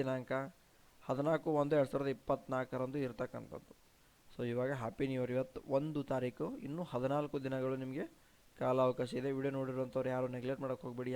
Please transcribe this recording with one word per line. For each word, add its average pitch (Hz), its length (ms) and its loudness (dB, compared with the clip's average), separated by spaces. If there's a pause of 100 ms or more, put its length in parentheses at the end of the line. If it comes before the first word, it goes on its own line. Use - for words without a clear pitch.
ದಿನಾಂಕ 131 320 0 (760)
ಹದಿನಾಲ್ಕು 143 420 2 (100)
ಒಂದು 143 180 4
ಎರಡು 135 140 4
ಸಾವಿರದ 139 240 0
ಇಪ್ಪತ್ನಾಲ್ಕರಂದು 131 920 -2
ಇರ್ತಕ್ಕಂಥದ್ದು. 120 680 -8 (600)
So - 60 -10 (120)
ಇವಾಗ 127 280 0
ಹ್ಯಾಪಿ 113 300 -2
ನ್ಯೂ 131 100 0
ಇಯರ್, 123 160 0
ಇವತ್ತು 131 240 -2 (180)
ಒಂದು 147 220 0 (100)
ತಾರೀಕು, 127 360 0 (200)
ಇನ್ನೂ 160 160 -4 (100)
ಹದಿನಾಲ್ಕು 147 440 0 (100)
ದಿನಗಳು 131 360 0
ನಿಮಗೆ 131 220 -4 (560)
ಕಾಲಾವಕಾಶ 127 500 4 (100)
ಇದೆ. 135 160 0
ವಿಡಿಯೋ 135 200 0
ನೋಡಿರೋಂಥವ್ರು 131 580 0
ಯಾರು 127 200 2
ನೆಗ್ಲೆಕ್ಟ್ 131 300 -2
ಮಾಡೋಕ್ಕೆ 127 220 -4
ಹೋಗ್ಬೇಡಿ, 123 300 -4